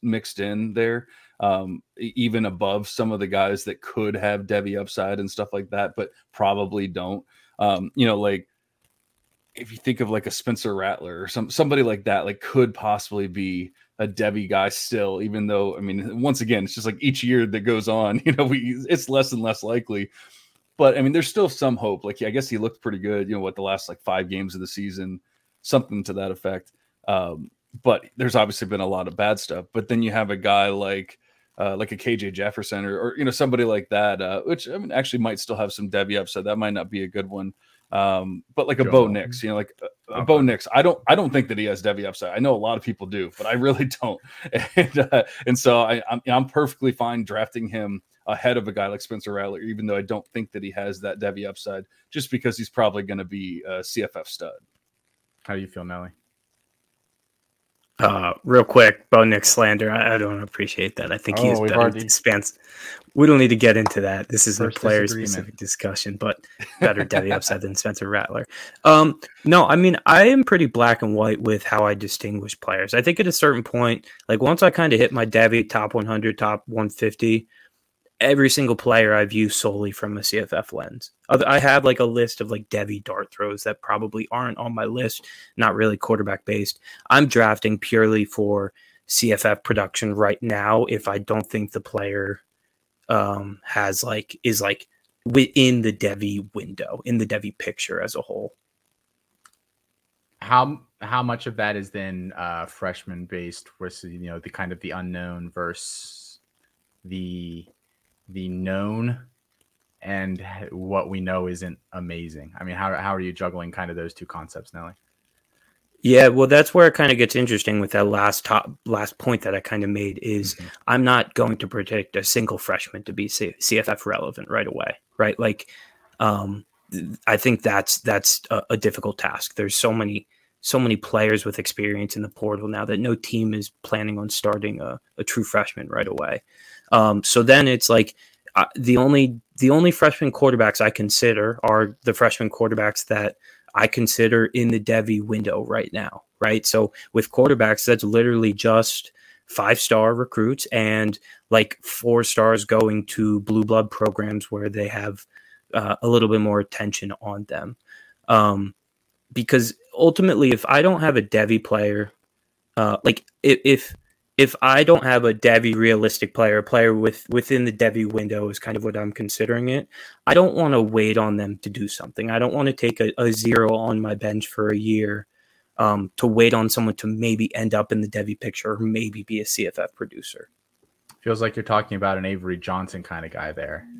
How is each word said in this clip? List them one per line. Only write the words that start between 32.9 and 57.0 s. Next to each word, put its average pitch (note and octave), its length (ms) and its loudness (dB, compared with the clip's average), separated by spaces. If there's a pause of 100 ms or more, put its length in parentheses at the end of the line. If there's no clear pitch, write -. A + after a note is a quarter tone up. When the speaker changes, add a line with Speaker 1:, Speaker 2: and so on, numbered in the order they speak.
Speaker 1:
or, A#2 180 -6
you D3 60 -4
know, C3 80 0
somebody B2 320 0
like G#2+ 240 -2
that, G#2 340 0
uh, F#2+ 200 -6
which, - 260 -6
I C#3+ 100 -10
mean, G#2 140 -12
actually B2+ 280 -2
might A2+ 200 -4
still - 160 -8
have G2+ 160 -4
some G#2 180 -10
Devy G2 300 -2
upside. F#2+ 240 -8
That G#2 140 -4
might G#2+ 160 -4
not F#2 160 -8
be G2 140 -8
a F#2+ 40 -8
good F#2+ 220 -8
one. G2 240 -12 (400)
Um, F#2+ 500 -2 (120)
but, - 120 0
like, C3+ 120 -2
a C3+ 40 4
Speaker 2:
Joe A#2 80 0
Speaker 1:
Bo C3 120 8
Speaker 2:
Milton. G#2+ 100 0
Speaker 1:
Nix, A#2+ 300 -6
you A2 80 -6
know, G#2 40 -2
like, G#2 160 -6 (100)
a, - 40 -14 (260)
a G#2+ 60 -8
Speaker 2:
Okay. B2 80 -4
Speaker 1:
Bo D3+ 160 6
Nix. A#2+ 340 2
I C#3 60 6
don't, E3+ 260 4
I D3 80 8
don't F#3 160 0
think C#3 160 2
that A2 100 -6
he G#2+ 80 -2
has G2 160 -4
Devy G2+ 220 -2
upside. F#2 320 -10
I G#2+ 40 -4
know C3+ 140 2
a A2+ 40 2
lot A2 200 -2
of G#2+ 60 -10
people G2+ 240 -8
do, F#2 300 -6
but - 100 -8
I A2+ 60 -2
really C3+ 320 2
<laughs> C3+ 160 -8
don't. A2+ 180 -6 (560)
And, C#3+ 240 2
uh, B2+ 240 4 (240)
and B2 100 2
so A#2+ 260 4
I, A2+ 280 0
I'm, A#2+ 160 -6
I'm C3 200 2
perfectly C3+ 440 -2
fine A#2+ 320 -4
drafting A2 460 -6
him G2+ 320 -8 (260)
ahead B2 300 0
of G#2 100 -4
a G#2+ 40 -8
guy G2 160 -4
like G2+ 140 -8
Spencer G#2 320 -12
Rattler, G2 260 -6
even A2 260 -8
though G#2 100 -2
I G2+ 60 -2
don't G2+ 280 -8
think A2+ 220 -10
that G2+ 120 -12
he G2 80 -10
has G2+ 300 -8
that G2+ 180 -8
Devy G2+ 280 -6
upside, G2 380 -12 (240)
just D3 220 -8
because A#2+ 260 -4
he's A2+ 140 -12
probably G#2 320 0
gonna G2 200 -8
be F#2 440 -10
a F#2 160 -8
C - 180 -6
F G2 140 -6
F E2+ 120 -12
stud. - 300 -14 (840)
Speaker 2:
How G2+ 100 -10
do G2 80 -6
you F#2+ 60 -12
feel, F2+ 180 -14
Nelly? F2+ 240 -14 (1900)